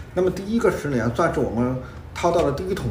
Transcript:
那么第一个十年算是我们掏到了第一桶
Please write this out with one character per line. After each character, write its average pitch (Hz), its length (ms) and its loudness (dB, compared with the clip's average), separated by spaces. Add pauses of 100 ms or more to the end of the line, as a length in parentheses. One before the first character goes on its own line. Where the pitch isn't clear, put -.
(140)
那 180 80 2
么 185 80 4
第 185 160 -6
一 226 120 2
个 214 120 4
十 - 180 -2
年 120 260 0
算 165 200 2
是 147 60 0
我 98 100 0
们 123 260 0 (380)
掏 175 160 2
到 170 100 4
了 143 120 2
第 185 140 -4
一 190 80 -2
桶 - 160 -4